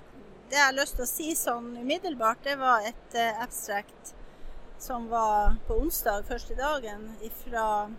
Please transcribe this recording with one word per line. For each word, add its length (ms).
det 80
jeg 80
har 80
lyst 240
til 80
å 40
si 260
sånn 420
umiddelbart, 680
det 160
var 260
et, 300
eh, 260
abstract 760
som 260
var 480
på 120
onsdag 480
første 320
dagen 460
ifra 640